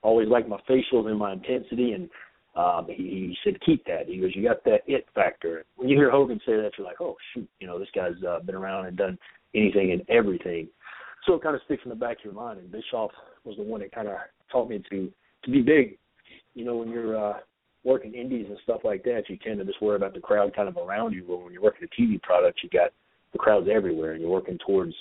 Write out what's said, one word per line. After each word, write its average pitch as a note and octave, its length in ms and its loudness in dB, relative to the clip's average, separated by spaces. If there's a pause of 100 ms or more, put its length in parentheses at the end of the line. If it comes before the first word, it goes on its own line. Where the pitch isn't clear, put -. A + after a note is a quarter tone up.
always A2 280 4
liked A#2+ 180 4
my G2+ 220 -8
facials B2 400 2
and G#2+ 100 0
my G2+ 140 -4
intensity, A#2+ 600 -2
and, G2 160 -8 (460)
um, - 320 2
he, - 160 -8
he F2+ 400 -6
said, G3 220 0
"Keep D#3+ 200 4
that." - 220 -4
He F2+ 100 -8
goes, F#2 180 -2
"You G2 80 -4
got A2+ 200 2
that G#2+ 240 6
it C#3 260 -2
factor." E2 520 -2 (100)
When B2+ 140 -4
you C#3 80 8
hear C#3+ 140 8
Hogan B2+ 340 4
say A2+ 100 2
that, G#2+ 220 -2
you're F#2+ 100 -8
like, F2+ 140 -12
"Oh, C#3+ 160 -6 (160)
shoot, A2+ 160 -10 (100)
you F#2+ 80 -14
know, F2 120 -8
this G2 140 -10
guy's, F2+ 300 -4
uh, F2 220 -2
been F#2+ 100 -6
around F#2+ 300 -6
and F2+ 100 -10
done F#2 220 0 (360)
anything G2 380 4
and F2+ 160 -2
everything." F2+ 600 2 (560)
So F#3 80 4
it E3 100 0
kinda D3+ 220 -2
sticks C#3+ 180 -4
in B2+ 60 -12
the A#2 60 -10
back A#2 240 -6
of - 40 -20
your G#2 100 -14
mind, A2 260 -12
and F2+ 120 -20
Bischoff A2 400 -6 (320)
was G#2 140 -14
the G#2+ 60 -8
one G#2+ 180 -8
that G2 100 -12
kinda G#2 320 -8 (260)
taught B2 200 0
me G#2 100 -6 (100)
to, F#2+ 220 -6 (320)
to B2 80 -6
be C3+ 100 6
big. C#3 360 4 (560)
You A#2 100 -12
know, A#2+ 140 -4
when A#2 120 -6
you're, A2+ 280 -4
uh, G#2 220 -2 (440)
working B2+ 300 2
indies B2 360 -6
and G2+ 100 -12
stuff A2+ 240 -2
like G2+ 200 0
that, A#2+ 260 -2
you F#2 80 -10
tend G#2+ 220 -6
to F#2+ 60 -6
just F#2+ 160 -6
worry G#2 140 2
about G2 180 -2
the F#2+ 60 -12
crowd G2+ 340 2
kind G#2 140 -2
of F2 100 -8
around G2+ 360 -4
you. F#2 120 -10
Well, F2 160 -6
when F2+ 120 -18
you're F2+ 80 -10
working G#2+ 220 2
a - 120 -14
T A#2+ 100 2
V G#2 140 0
product, F2+ 420 2
you - 80 -12
got F2 220 2 (400)
the - 60 -8
crowds G2+ 320 4
everywhere, E2+ 420 0
and D#2+ 100 -8
you're E2 80 -4
working F2+ 360 -2
towards F#2 360 2